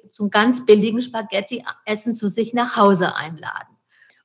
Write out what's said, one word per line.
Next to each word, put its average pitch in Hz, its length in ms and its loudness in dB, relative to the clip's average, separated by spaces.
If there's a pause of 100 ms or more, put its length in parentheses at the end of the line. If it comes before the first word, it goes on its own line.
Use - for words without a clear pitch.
zum 208 200 -6
ganz 226 360 2
billigen 214 360 4
Spaghetti-Essen 214 1120 -8
zu 208 140 -4
sich 226 240 -4
nach 240 240 -2
Hause 196 380 4
einladen. - 560 -12 (540)